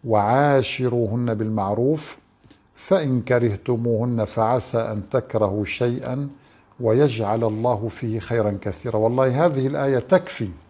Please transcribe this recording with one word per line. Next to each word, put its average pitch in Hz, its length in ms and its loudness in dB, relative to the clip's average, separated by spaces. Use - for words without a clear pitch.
"وعاشروهن 120 1300 2
بالمعروف، 110 840 -2
فإن 143 460 0
كرهتموهن 117 1040 0
فعسى 117 520 0
أن 110 320 -4
تكرهوا 107 560 0
شيئا 127 640 -4
ويجعل 113 640 2
الله 113 440 0
فيه 110 320 -4
خيرا 104 420 -2
كثيرا". 107 360 -4
والله 127 480 2
هذه 135 220 0
الآية 139 320 0
تكفي 180 500 0